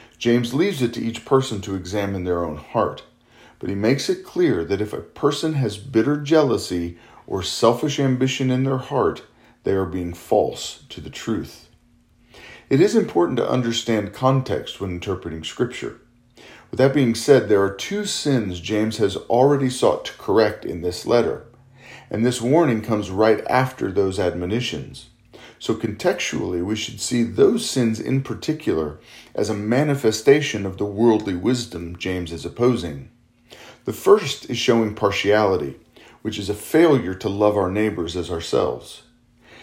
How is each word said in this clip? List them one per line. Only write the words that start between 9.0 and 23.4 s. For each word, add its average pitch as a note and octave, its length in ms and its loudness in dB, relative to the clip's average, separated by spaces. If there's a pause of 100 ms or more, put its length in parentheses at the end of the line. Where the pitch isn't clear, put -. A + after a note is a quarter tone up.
they - 80 0
are F#2+ 140 2
being F2 280 -6
false - 760 -2
to - 100 -16
the D2 100 -14
truth. - 520 -6 (1080)
It C3+ 140 4
is G#3 140 4
important F3 420 2
to - 100 0
understand A2+ 640 -2
context C3 680 -2
when F#2+ 80 -6
interpreting F2 540 -8
Scripture. - 560 -6 (720)
With - 80 -2
that C3+ 160 4
being B2+ 180 4
said, A#2 340 4
there G2+ 140 6
are G2 80 2
two G3+ 360 -6
sins A2 540 -2
James G#2+ 380 -2
has G2 180 0
already C3+ 540 2
sought A#2 360 2
to - 120 -12
correct G#2+ 480 2
in E2 160 -6
this - 240 -6
letter, A#2+ 380 0 (640)
and A2+ 160 0
this A#2+ 160 0
warning B2+ 400 2
comes G#2 300 -2
right G#2+ 360 4